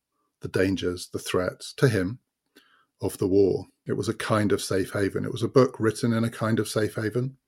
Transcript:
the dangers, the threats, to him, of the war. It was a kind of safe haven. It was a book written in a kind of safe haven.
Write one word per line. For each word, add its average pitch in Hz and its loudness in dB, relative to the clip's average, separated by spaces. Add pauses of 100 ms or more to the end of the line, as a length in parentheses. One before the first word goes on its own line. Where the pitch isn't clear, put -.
(420)
the - -8
dangers, 90 -2
the 101 -6
threats, - -4
to 139 4
him, 104 0 (800)
of 98 -4
the 104 0
war. 95 4 (200)
It 120 -2
was 104 -4
a 110 0
kind 107 2
of 98 0
safe - -2
haven. 101 -2
It - -6
was - -6
a 117 0
book - 4
written 113 0
in 113 2
a 113 0
kind 110 -2
of 107 0
safe 107 -2
haven. 120 -4 (100)